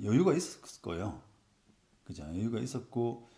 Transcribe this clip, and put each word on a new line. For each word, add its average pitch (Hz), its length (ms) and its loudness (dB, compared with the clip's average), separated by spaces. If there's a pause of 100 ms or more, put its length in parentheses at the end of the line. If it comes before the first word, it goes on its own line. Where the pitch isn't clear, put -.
여유가 143 300 6
있었을 - 480 -6
거예요. 85 400 -4 (840)
그죠? - 200 -12
여유가 104 360 -2
있었고, 120 760 -4